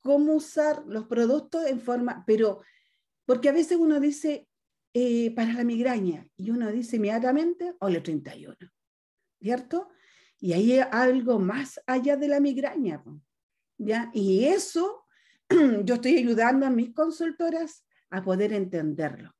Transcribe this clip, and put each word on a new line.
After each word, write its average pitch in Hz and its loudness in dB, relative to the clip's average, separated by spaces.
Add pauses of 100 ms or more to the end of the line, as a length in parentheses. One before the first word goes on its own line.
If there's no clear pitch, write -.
Cómo 294 4
usar 302 0
los 220 -6
productos 277 0
en 269 -2
forma, 240 -4
pero, 214 2 (640)
porque 247 2
a - 2
veces 330 2
uno 311 4
dice, 294 -2 (460)
eh, 233 2
"para 233 -2
la 240 -4
migraña", 226 -2 (120)
y 190 -6
uno 226 -2
dice 240 -4
inmediatamente, 269 0
"Oleo 185 0
treinta 139 -8
y 101 -20
uno", - -20 (840)
¿cierto? 254 -6 (500)
Y 175 -2
ahí 214 4
hay 262 4
algo 247 2
más 220 -4
allá 254 0
de 285 -2
la 285 2
migraña, 269 -2
po, 147 -18 (560)
¿ya? 226 -4
Y 196 4
eso 370 -2 (460)
<clears throat> 262 6
yo 240 0
estoy 254 2
ayudando 240 2
a 269 0
mis 233 0
consultoras 330 -4 (240)
a 185 -6
poder 196 0
entenderlo. 160 -4